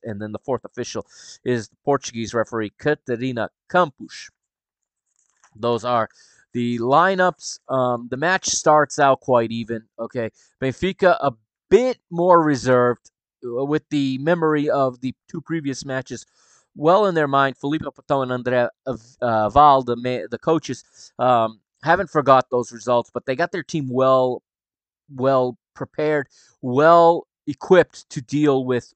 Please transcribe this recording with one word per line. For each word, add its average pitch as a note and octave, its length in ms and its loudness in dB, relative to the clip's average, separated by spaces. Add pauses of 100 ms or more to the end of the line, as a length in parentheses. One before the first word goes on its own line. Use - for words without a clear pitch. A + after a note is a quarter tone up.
and G#2+ 180 -12
then G#2+ 80 -10
the G#2+ 80 -10
fourth B2+ 260 -6
official A2+ 400 -10 (400)
is A#2+ 240 -4
the - 160 -20
Portuguese A#2 480 -4
referee A2 460 -4
Catarina B2 720 -6 (180)
Campos. - 640 -4 (1300)
Those A2+ 280 -4
are A#2+ 240 -2 (440)
the A#2+ 260 -4
lineups. F3 800 0 (100)
Um, B2 420 -2
the B2+ 60 -8
match F3 300 -2
starts D3+ 540 2
out C#3 200 4
quite A#2 300 0
even, A2+ 320 -8 (160)
okay? A2+ 320 -8 (300)
Benfica F3 600 0
a C3+ 120 -2 (360)
bit B3 300 4 (120)
more F3 320 4
reserved, B2 680 0 (340)
uh, B2 200 -6
with D3 260 -4
the C3+ 280 -4
memory D#3 520 0
of C3 300 -2
the B2+ 140 -8 (140)
two E3+ 120 -14
previous C#3+ 440 -8
matches C3 400 -10 (520)
well F#3 300 2
in F3 100 -2
their D3+ 120 2
mind. C#3 280 0
Filippo D3+ 340 -6
Paton C3+ 400 -4
and B2 140 -6
André, B2 240 0 (180)
uh, C3 100 -6 (240)
uh, A2 300 0
Val, C#3 320 6
the A#2+ 140 -4
ma-, A#2+ 340 -6
the A#2 80 -8
coaches, D#3+ 460 -2 (340)
um, A2+ 400 0 (240)
haven't E3+ 280 0
forgot C3 400 2
those B2 220 -4
results, A#2+ 400 -2
but - 140 -10
they C3 80 -4
got E3+ 180 -4
their F3 100 -8
team C#3+ 260 -6
well, B2+ 540 2 (640)
well C3 480 0 (180)
prepared, D3+ 540 -4 (340)
well E3 640 4 (200)
equipped - 640 0
to D3 100 -12
deal C#3 440 0
with, B2+ 320 -4